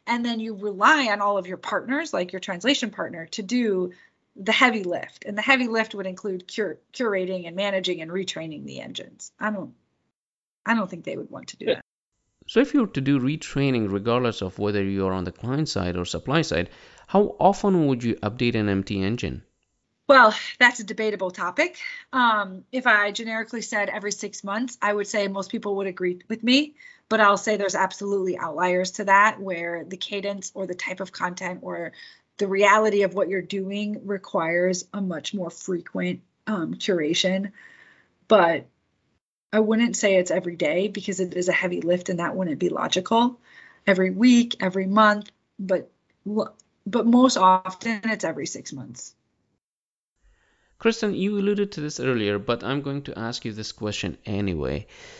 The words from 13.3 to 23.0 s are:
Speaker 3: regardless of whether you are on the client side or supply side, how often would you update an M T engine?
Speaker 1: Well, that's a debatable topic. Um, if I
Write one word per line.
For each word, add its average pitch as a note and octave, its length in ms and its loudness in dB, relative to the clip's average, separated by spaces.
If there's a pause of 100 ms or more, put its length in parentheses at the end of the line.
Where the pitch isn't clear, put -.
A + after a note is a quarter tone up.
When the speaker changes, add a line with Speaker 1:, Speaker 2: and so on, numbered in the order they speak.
Speaker 3:
regardless A#2 500 0
of F#2 160 -6
whether G2+ 260 0
you G2 220 0
are F#2+ 80 0
on F#2+ 120 -2
the F2+ 60 -6
client C#3 360 -2
side F2+ 300 -2
or F2 80 -2
supply C3 360 -2
side, F2 280 -2 (360)
how - 340 2
often F#3 480 4
would B2+ 160 0
you A#2 120 0
update A#2+ 400 -2
an G#2 140 2
M F#2+ 140 2
T G2 200 -2
engine? G2 400 -4 (640)
Speaker 1:
Well, B3 260 10 (240)
that's B3 220 4
a A3+ 40 -8
debatable G3+ 460 -4
topic. G3+ 480 -2 (340)
Um, G#3+ 600 2
if B3+ 160 0
I G#3 240 4